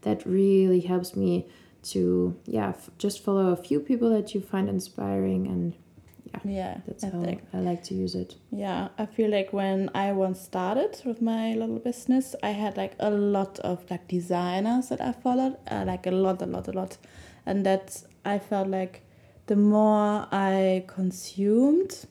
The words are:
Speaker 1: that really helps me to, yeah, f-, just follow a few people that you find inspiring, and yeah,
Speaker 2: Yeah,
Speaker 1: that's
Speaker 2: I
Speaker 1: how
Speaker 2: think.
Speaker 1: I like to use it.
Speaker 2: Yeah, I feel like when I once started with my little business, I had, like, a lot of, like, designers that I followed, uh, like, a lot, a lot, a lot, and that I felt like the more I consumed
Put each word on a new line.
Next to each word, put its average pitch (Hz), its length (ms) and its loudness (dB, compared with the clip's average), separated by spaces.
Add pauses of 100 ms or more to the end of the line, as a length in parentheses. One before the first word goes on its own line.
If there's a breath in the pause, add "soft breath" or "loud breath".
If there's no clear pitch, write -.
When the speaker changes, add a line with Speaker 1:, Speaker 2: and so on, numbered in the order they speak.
Speaker 1:
that 208 220 -2
really 190 560 6
helps 180 360 -2
me 180 300 0 (360 loud breath)
to, 90 540 0 (100)
yeah, - 220 -2
f-, - 300 -8
just 202 260 -2
follow 196 260 2
a 175 60 2
few 170 240 0
people 240 300 0
that 208 240 0
you 196 60 -2
find 190 280 -2
inspiring, 190 800 -2
and 175 260 -2 (580)
yeah, - 120 -10
Speaker 2:
Yeah, 190 420 -6
Speaker 1:
that's 196 160 -10
Speaker 2:
I 202 80 -4
Speaker 1:
how 175 140 -4
Speaker 2:
think. 175 160 -4 (120)
Speaker 1:
I 185 60 -6
like 180 260 -2
to 190 100 -8
use 185 200 -4
it. 180 220 -6 (160)
Speaker 2:
Yeah, 190 440 -4
I 214 100 -4
feel 214 240 0
like 196 220 0
when 196 420 0
I 196 180 0
once 190 280 0
started 208 640 -4
with 226 160 -4
my 226 340 -2
little 226 260 -4
business, 254 600 0
I 208 80 0
had, 202 260 -2
like, 190 240 -4
a 208 100 2
lot 202 480 0
of, 180 320 -6
like, 175 160 -10
designers 180 840 0
that - 100 -4
I 247 100 -2
followed, 254 460 0 (120)
uh, 208 160 -2
like, 185 220 -4
a 180 60 0
lot, 185 280 2
a 185 60 -4
lot, 180 220 -6
a 190 40 -8
lot, 190 240 -6 (480 loud breath)
and 196 220 0
that 190 360 0 (220)
I 202 140 0
felt 196 300 -2
like 190 340 -4 (440 soft breath)
the 208 100 2
more 208 760 6
I 190 540 2
consumed 214 1200 0